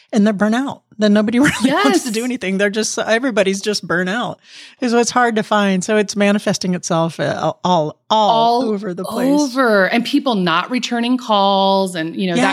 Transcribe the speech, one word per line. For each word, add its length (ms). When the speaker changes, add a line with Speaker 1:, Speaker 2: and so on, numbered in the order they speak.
Speaker 1:
and 140
they're 80
burnt 220
out. 280
Then 160
nobody 260
<laughs> 0
really 320
wants 320
to 60
Speaker 2:
Yes. 20
Speaker 1:
do 120
anything. 340
They're 120
just, 300
everybody's 600
just 260
burnt 220
out. 300
So 140
it's 120
hard 260
to 60
find. 400
So 140
it's 180
manifesting 600
itself, 440
uh, 340
all, 460
all 520
Speaker 2:
All 80
Speaker 1:
over 240
the 120
place. 360
Speaker 2:
over. 480
And 160
people 300
not 340
returning 480
calls 800
and, 200
you 120
know, 80
that 60